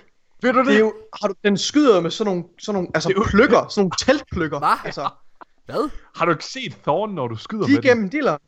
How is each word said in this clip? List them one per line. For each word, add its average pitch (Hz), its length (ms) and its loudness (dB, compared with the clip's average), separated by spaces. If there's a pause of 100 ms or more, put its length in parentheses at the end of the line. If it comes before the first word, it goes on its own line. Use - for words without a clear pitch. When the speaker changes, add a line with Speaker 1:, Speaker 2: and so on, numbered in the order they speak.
(420)
Speaker 1:
Ved 247 120 2
du 247 60 4
det? 254 80 2
Speaker 2:
Det 208 80 6
er 214 40 6
jo, 220 140 2 (280)
har 208 60 -2
du, 196 60 -4 (100)
den 202 140 2
skyder 247 440 4
med 160 100 -2
sådan 208 220 -2
nogle, 175 100 -4 (160)
sådan 208 160 -8
nogle, 185 180 -2
altså, 160 160 -2
Speaker 1:
Det - 60 0
er 196 40 -2
jo 214 100 2
Speaker 2:
pløkker, 202 380 4
sådan - 140 -2
nogle 185 180 0
teltpløkker. 170 600 -2
Speaker 3:
Hva? 147 80 -2 (180)
Speaker 2:
Altså. - 240 -8 (560)
Speaker 3:
Hvad? 226 240 -4 (260)
Speaker 1:
Har 165 100 -2
du 170 60 2
ikke 147 140 -4
set 208 380 -12
Thorn, 190 300 -2
når 139 140 -6
du 113 80 -8
skyder 202 320 -6
Speaker 2:
Lige 277 80 4
Speaker 1:
med - 80 2
den? 269 60 2
Speaker 2:
gennem 226 200 2
diller. 226 280 -2 (100)